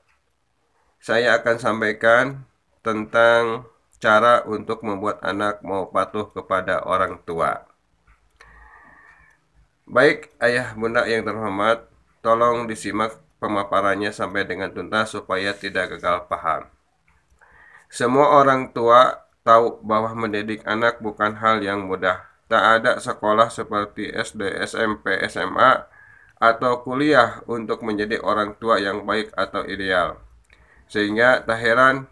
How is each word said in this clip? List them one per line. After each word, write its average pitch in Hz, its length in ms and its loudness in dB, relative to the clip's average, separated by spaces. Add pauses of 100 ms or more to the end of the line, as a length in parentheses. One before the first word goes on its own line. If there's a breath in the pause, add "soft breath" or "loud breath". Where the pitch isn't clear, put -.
(1000)
saya 117 400 0
akan 117 240 0
sampaikan 117 880 0 (300)
tentang 117 880 2 (320)
cara 113 480 4
untuk 107 320 -6
membuat 104 400 -6
anak 104 400 -4
mau 95 320 -6
patuh 104 400 -4
kepada 92 560 -2
orang 90 400 -2
tua. 82 400 -4 (2250 soft breath)
Baik, 147 560 2
ayah, 120 320 0
bunda 113 320 -2
yang 113 160 0
terhormat, 107 640 -2 (400)
tolong 117 400 2
disimak 110 560 -6 (160)
pemaparannya 101 800 -2
sampai 98 320 -4
dengan 95 240 -8
tuntas 107 400 -4
supaya 95 400 -6
tidak 92 400 -6
gagal 87 400 -4
paham. 82 400 -6 (1200 soft breath)
Semua 139 480 4
orang 131 320 2
tua 123 560 4 (160)
tahu 117 400 4
bahwa 110 320 -2
mendidik 107 480 -6
anak 113 400 -2
bukan 104 320 -2
hal 110 240 0
yang 101 240 -4
mudah. 92 480 -4 (160)
Tak 110 160 2 (160)
ada 120 160 2
sekolah 113 560 0
seperti 104 560 -6
S - 240 -8
D, 101 160 -6
S 87 240 -6
M 107 320 -4
P, 95 160 0
S 90 160 -6
M 92 240 -4
A, 127 240 4 (560 soft breath)
atau 120 400 2
kuliah 131 640 2
untuk 113 400 -6
menjadi 104 400 -4
orang 104 320 -2
tua 113 240 0
yang 101 240 -4
baik 104 320 -4
atau - 320 -4
ideal. 92 480 -2 (760 soft breath)
Sehingga 107 560 2
tak 113 160 -4
heran 131 500 2